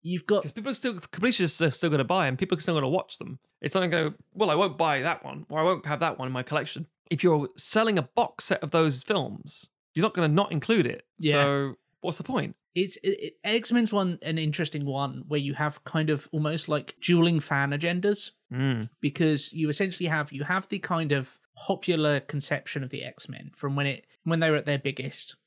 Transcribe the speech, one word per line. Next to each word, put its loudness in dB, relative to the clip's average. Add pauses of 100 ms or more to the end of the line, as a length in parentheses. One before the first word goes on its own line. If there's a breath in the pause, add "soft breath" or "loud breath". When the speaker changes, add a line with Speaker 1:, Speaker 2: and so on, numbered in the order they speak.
Speaker 1:
You've -4
got 4
Speaker 2:
'Cause -6
people -6
are -2
still, -4
completions 0
are 4
still -2
gonna 4
buy 2
'em, 0
people 0
are -8
still -2
gonna 0
watch -2
them. -12 (240)
It's -6
not 4
gonna 2
go, -12 (200)
"Well, 2
I 4
won't 2
buy 2
that -2
one, -12
or -2
I 4
won't 2
have -2
that -2
one -6
in -4
my -4
collection." -4 (240)
If 0
you're 4
selling 2
a 0
box -2
set -2
of -6
those 2
films, -4 (240)
you're 2
not 2
gonna 4
not 4
include 2
it. -4 (120)
Speaker 1:
Yeah. 2
Speaker 2:
So 2 (280)
what's -4
the -10
point? -4 (200)
Speaker 1:
It's, -2
it, -2
it, -4
X-Men's 2
one, 0
an -2
interesting 0
one -4
where 0
you -4
have -4
kind 0
of 0
almost, -2
like, -2
dueling 6
fan 0
agendas, 0 (200)
Speaker 2:
Mm. 0 (100)
Speaker 1:
because 0
you 0
essentially -2
have, -2
you -6
have -2
the -6
kind -2
of -4 (180)
popular 0
conception -6
of -10
the -10
X-Men -14
from -4
when 0
it, -4 (200 soft breath)
when 2
they 4
were 4
at -2
their 0
biggest -6 (100)